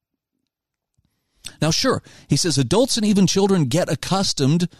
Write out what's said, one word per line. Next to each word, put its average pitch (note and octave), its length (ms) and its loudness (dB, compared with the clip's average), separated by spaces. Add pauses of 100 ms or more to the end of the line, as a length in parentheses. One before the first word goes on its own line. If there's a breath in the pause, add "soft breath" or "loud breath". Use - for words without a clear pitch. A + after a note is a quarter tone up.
(1600 loud breath)
Now, D#3 120 0
sure, A#3 320 -2 (240 loud breath)
he C#3+ 100 2
says D3 200 -2
adults F3+ 400 0
and G#3+ 80 -2
even G3+ 200 4
children F#3+ 400 2
get C3 260 -2
accustomed E3+ 760 -2 (120)